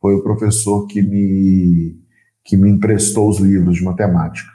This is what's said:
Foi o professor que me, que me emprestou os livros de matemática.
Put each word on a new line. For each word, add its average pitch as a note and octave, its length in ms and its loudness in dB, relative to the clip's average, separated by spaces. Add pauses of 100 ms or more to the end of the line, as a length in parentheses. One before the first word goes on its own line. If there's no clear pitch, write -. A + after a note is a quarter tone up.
Foi G2+ 140 0
o G2 80 -2
professor G2+ 640 -2
que G2+ 160 -2
me, F#2+ 920 0 (480)
que G2+ 120 -2
me G2 140 4
emprestou G#2 580 0
os F#2 100 0
livros F#2 380 2
de F2+ 80 -4
matemática. F2+ 720 -4